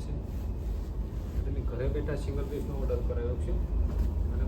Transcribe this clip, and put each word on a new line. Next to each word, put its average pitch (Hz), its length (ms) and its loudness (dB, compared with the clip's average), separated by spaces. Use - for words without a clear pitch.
છે, 123 80 -4
તમે 139 160 0
ઘરે 127 180 0
બેઠા 147 280 0
સિંગલ - 360 0
પીસનો - 220 -2
ઓર્ડર - 340 2
કરાવી - 260 0
શકશો - 200 0
અને - 160 2